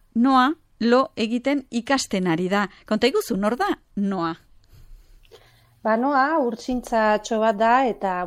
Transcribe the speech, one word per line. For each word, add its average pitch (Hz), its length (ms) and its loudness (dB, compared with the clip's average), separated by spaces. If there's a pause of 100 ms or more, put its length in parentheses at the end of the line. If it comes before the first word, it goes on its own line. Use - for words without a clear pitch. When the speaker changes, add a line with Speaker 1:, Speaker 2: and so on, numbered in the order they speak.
(140)
Speaker 1:
Noa 262 380 4 (280)
lo 240 360 2
egiten 247 540 -2
ikasten 233 560 -2
ari 175 220 0
da. 202 200 -2 (180)
Konta 220 240 2
iguzu, 359 260 -2
nor 214 220 0
da 381 160 0 (220)
Noa? 190 400 -2 (1400)
Speaker 2:
Ba, 220 160 0
Noa 269 480 0
urtsintxatxo 220 960 -2
bat 220 160 2
da, 226 180 4 (140)
eta, 190 380 -4